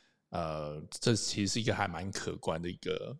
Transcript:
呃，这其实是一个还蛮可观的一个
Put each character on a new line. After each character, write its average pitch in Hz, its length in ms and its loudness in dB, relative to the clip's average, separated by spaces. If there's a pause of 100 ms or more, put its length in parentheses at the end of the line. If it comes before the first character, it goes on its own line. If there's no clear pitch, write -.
(300)
呃， 78 600 -2
这 - 240 4
其 104 320 2
实 92 60 2
是 - 80 2
一 110 40 0
个 113 80 4
还 101 140 4
蛮 87 240 -2
可 - 260 -2
观 82 240 0
的 85 80 -2
一 90 80 -4
个 - 440 -4